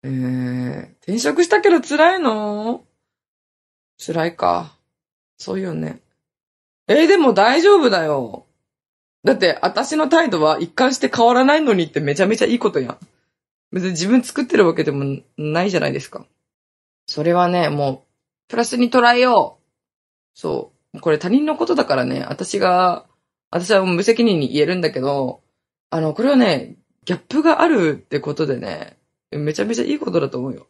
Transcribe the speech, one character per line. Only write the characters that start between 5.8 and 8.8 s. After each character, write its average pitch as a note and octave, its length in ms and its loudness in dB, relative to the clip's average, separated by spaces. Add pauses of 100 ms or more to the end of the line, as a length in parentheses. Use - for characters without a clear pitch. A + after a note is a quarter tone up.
え D4 180 4
ー、 - 20 2
で G4 100 6
も C#4 160 4
大 A#3+ 300 4
丈 G4+ 140 8
夫 C#4 120 4
だ F#3 140 0
よ。 C3+ 420 -4 (760)